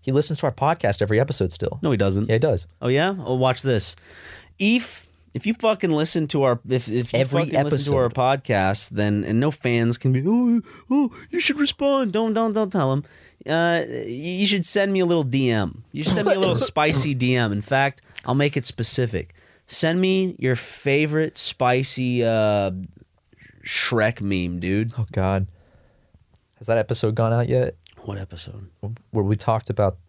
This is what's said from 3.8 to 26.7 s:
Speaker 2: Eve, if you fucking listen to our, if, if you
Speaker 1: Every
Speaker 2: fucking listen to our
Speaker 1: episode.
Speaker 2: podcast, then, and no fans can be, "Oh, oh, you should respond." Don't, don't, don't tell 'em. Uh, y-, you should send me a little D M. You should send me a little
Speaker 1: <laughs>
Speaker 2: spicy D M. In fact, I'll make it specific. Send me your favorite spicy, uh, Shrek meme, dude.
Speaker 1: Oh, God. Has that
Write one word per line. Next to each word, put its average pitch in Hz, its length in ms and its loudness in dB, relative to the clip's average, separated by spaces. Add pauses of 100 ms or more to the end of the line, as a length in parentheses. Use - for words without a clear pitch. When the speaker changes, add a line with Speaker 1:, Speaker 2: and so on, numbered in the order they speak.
Speaker 2:
Eve, 233 480 0 (260)
if 135 140 -6
you 226 80 0
fucking 214 360 0
listen 156 380 0
to 143 140 0
our, 120 260 2
if, 123 220 -2
if 117 240 -2
you 120 60 2
Speaker 1:
Every 139 260 0
Speaker 2:
fucking 135 180 0
listen 143 260 0
to 139 60 2
our 131 100 4
Speaker 1:
episode. 117 140 -2 (240)
Speaker 2:
podcast, 98 460 0
then, 104 340 0
and 113 160 0
no 147 100 2
fans 117 460 0
can 131 160 0
be, 131 140 0
"Oh, 233 340 2 (300)
oh, 269 200 2 (200)
you 349 100 -2
should 294 180 -2
respond." 277 540 0
Don't, 220 220 0
don't, 226 180 0
don't 208 180 0
tell 143 220 2
'em. 143 100 0 (440)
Uh, 165 420 2
y-, 120 200 -8
you 175 380 -2
should 196 200 0
send 196 260 0
me 190 80 2
a 180 60 2
little 170 180 2
D 127 260 2
M. 104 420 0
You 147 100 -6
should 185 100 0
send 208 160 2
me - 60 4
a 196 60 2
little 185 160 2
Speaker 1:
<laughs> - 140 2
Speaker 2:
spicy 151 440 2
D 127 200 2
M. 120 160 2
In 101 120 -2
fact, 135 400 0 (240)
I'll 123 80 0
make 143 240 2
it 123 80 -4
specific. 113 680 -2 (320)
Send 170 360 0
me 185 360 0
your 127 180 0
favorite 151 840 -2
spicy, 127 840 0
uh, 107 480 2 (920)
Shrek 113 560 0
meme, 90 400 -2
dude. 101 380 -2
Speaker 1:
Oh, 107 140 -2
God. 95 340 0 (1120)
Has - 80 -12
that 113 120 2